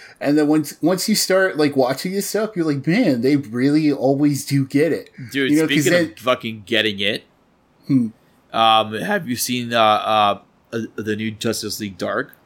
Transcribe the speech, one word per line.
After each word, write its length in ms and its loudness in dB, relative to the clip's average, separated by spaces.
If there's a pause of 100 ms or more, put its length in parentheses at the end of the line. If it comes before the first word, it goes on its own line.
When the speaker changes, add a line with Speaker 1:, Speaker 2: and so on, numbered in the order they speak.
(200)
Speaker 1:
And 180 0
then 100 4
once, 340 0
once 260 0
you 80 2
start, 420 0
like, 200 2
watching 340 0
this 180 -4
stuff, 260 -2
you're 100 -2
like, 200 -2
"Man, 360 2
they 160 2
really 540 2
always 540 0
do 220 0
get 240 0
it." 180 -6 (220)
Speaker 2:
Dude, 200 0
Speaker 1:
You 60 4
know, 100 2
'cause 40 -4 (140)
Speaker 2:
speaking 80 2
Speaker 1:
then 180 2
Speaker 2:
of 80 -20
fucking 460 -2
getting 340 0
it, 240 -2 (640)
Speaker 1:
Hmm. 200 2 (440)
Speaker 2:
um, 420 2
have 360 -4
you 80 -4
seen, 360 -4
uh, 80 2
uh, 580 2 (340)
uh, 60 -6 (160)
the 200 -4
new 160 -6
Justice 480 -6
League 180 -10
Dark? 360 -6 (120)